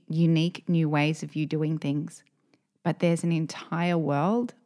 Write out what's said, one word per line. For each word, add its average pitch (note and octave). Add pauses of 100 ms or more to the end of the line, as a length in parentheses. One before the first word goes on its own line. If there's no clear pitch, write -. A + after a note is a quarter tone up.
unique E3
new E3
ways D3+
of D3+
you D3+
doing D#3
things. D3 (600)
But E3
there's E3+
an E3+
entire E3
world E3 (120)